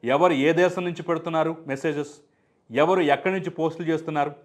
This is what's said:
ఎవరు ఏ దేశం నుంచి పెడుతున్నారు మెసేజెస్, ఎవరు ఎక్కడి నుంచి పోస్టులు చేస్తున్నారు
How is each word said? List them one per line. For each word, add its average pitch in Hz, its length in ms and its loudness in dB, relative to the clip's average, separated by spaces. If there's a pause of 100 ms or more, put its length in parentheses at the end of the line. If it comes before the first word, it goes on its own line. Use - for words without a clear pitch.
(140)
ఎవరు 175 200 4 (120)
ఏ 165 60 4 (100)
దేశం 180 260 0
నుంచి 170 220 -8
పెడుతున్నారు 160 420 -2 (200)
మెసేజెస్, 147 420 -6 (560)
ఎవరు 160 320 4 (140)
ఎక్కడి 185 200 -2
నుంచి 175 220 -6
పోస్టులు 160 340 -2
చేస్తున్నారు 156 400 -2 (120)